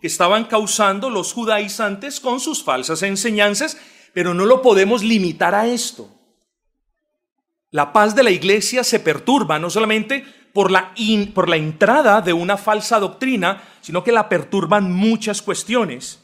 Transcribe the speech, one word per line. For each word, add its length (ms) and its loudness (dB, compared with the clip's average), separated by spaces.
que 80 -8
estaban 380 0
causando 640 0
los 220 -4
judaizantes 840 -4
con 220 -4
sus 240 -8
falsas 400 -4
enseñanzas, 760 -2
pero 220 -2
no 120 0
lo 140 6
podemos 440 4
limitar 500 0
a 140 0
esto. 420 -8
La 220 -2
paz 240 4
de 80 6
la 80 4
iglesia 500 0
se 160 0
perturba 640 0
no 100 -4
solamente 540 -2
por 200 2
la 240 0
in-, 360 -2
por 160 0
la 80 2
entrada 640 4
de 120 -2
una 240 0
falsa 420 0
doctrina, 640 -2
sino 220 -6
que 80 -2
la 180 2
perturban 640 0
muchas 480 0
cuestiones. 840 -6